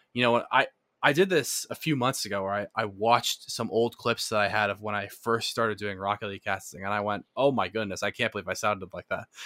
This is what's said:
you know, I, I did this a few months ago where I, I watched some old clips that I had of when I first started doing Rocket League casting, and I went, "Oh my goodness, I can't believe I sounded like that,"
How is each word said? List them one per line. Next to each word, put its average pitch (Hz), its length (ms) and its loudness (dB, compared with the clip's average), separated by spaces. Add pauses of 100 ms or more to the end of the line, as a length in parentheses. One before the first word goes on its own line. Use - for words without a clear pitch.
(140)
you 123 80 0
know, 120 300 4
I, - 160 6 (360)
I 143 100 6
did 185 160 4
this - 400 0
a 117 60 -6
few 156 200 -2
months 127 300 0
ago 101 160 -2
where 98 120 -2
I, 104 200 -2
I 110 120 0
watched 104 680 2
some 117 180 -4
old 113 260 2
clips - 340 -2
that 110 100 2
I 101 80 4
had 104 240 2
of 101 100 -6
when 104 140 -4
I 101 120 -4
first 113 440 -2
started 110 260 0
doing 101 220 -6
Rocket 101 280 -2
League 98 160 -8
casting, 95 400 -6
and 98 80 -2
I 104 100 0
went, 101 240 -2 (120)
"Oh 139 140 4
my 101 160 0
goodness, 101 340 -4
I 104 80 0
can't 113 220 0
believe 95 160 -6
I 95 60 -2
sounded 98 380 -2
like 90 180 -12
that," - 180 -4 (180)